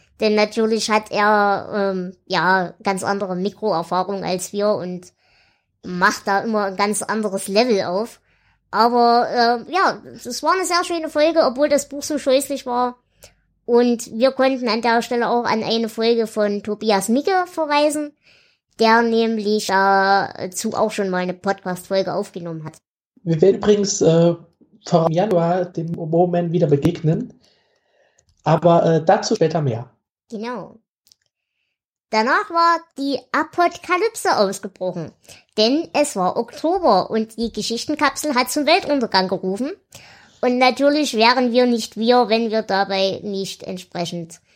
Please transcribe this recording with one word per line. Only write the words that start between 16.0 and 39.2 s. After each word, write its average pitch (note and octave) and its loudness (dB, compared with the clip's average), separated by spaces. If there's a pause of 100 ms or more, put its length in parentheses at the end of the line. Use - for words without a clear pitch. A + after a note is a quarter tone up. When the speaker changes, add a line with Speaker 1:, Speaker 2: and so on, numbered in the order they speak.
Speaker 1:
von G#3 -2
Tobias G#3 0
Micke F4+ 2
verweisen, D4 -2 (640)
der A3+ 6
nämlich A3+ 0
dazu G3 2
auch G#3+ 0
schon G3+ -4
mal F3+ -2
eine F3+ -4
Podcast-Folge F#3 -4
aufgenommen E3+ -8
hat. D#3 -14 (480)
Speaker 2:
Wir E3 0
werden F#3+ 6
übrigens, G3+ 0
äh, E3+ 4 (500)
vor E3 2
Januar F3 0
dem E3+ -8
Oboeman E3+ 0
wieder E3+ 2
begegnen. D#3+ 0 (1120)
Aber, E3+ 4
äh, D#3+ 2
dazu D#3+ 2
später D#3+ 0
mehr. A#2+ -4 (380)
Speaker 1:
Genau. A3 -12 (1300)
Danach C4+ 0
war E4+ 2 (180)
die C#4 -4 (120)
Apokalypse F4 0
ausgebrochen, F#3 -4 (460)
denn C4 2
es D4 0
war F#3 -2
Oktober C#4+ 0
und A3 -4
die A3+ -6
Geschichtenkapsel C4+ -4
hat B3+ 0
zum D4 -2
Weltuntergang C#4 0